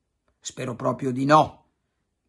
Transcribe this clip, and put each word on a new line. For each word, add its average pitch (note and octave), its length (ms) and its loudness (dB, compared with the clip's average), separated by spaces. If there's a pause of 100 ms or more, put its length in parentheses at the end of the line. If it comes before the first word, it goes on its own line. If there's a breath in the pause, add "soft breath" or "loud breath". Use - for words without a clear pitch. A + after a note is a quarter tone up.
(380)
Spero B2 380 -10
proprio C3 360 -2
di C3 120 -2
no. D3 380 4 (680)